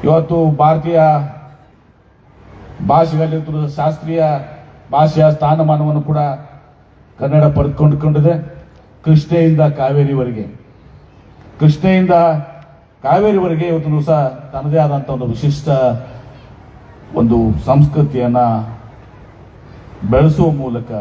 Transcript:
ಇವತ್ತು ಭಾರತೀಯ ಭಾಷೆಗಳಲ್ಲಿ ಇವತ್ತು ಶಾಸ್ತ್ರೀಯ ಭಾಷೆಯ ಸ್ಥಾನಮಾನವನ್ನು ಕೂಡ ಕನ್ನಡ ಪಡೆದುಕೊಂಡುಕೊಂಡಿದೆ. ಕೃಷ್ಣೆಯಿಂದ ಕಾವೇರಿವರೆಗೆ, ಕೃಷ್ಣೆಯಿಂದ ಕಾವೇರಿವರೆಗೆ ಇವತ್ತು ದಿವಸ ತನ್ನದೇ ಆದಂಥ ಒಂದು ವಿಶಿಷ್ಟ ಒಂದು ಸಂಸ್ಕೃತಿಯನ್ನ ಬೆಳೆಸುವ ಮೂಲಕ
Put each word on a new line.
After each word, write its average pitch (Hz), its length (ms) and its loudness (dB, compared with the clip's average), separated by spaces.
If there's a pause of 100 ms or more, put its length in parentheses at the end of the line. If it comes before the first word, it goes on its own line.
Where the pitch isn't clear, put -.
ಇವತ್ತು 160 520 0
ಭಾರತೀಯ 156 460 2 (1900)
ಭಾಷೆಗಳಲ್ಲಿ 160 460 0
ಇವತ್ತು 151 400 -6
ಶಾಸ್ತ್ರೀಯ 156 480 -4 (680)
ಭಾಷೆಯ 156 400 4
ಸ್ಥಾನಮಾನವನ್ನು 151 720 0
ಕೂಡ 147 160 -2 (1000)
ಕನ್ನಡ 143 240 2
ಪಡೆದುಕೊಂಡುಕೊಂಡಿದೆ. 147 1200 0 (420)
ಕೃಷ್ಣೆಯಿಂದ 160 560 4
ಕಾವೇರಿವರೆಗೆ, 139 840 -2 (1160)
ಕೃಷ್ಣೆಯಿಂದ 180 500 2 (920)
ಕಾವೇರಿವರೆಗೆ 180 640 0
ಇವತ್ತು 156 260 -2
ದಿವಸ 151 180 -2 (440)
ತನ್ನದೇ 147 240 -2
ಆದಂಥ 143 320 0
ಒಂದು 123 160 -6
ವಿಶಿಷ್ಟ 143 440 -4 (1500)
ಒಂದು 113 500 0
ಸಂಸ್ಕೃತಿಯನ್ನ 135 720 2 (1700)
ಬೆಳೆಸುವ 156 400 2
ಮೂಲಕ 123 500 -6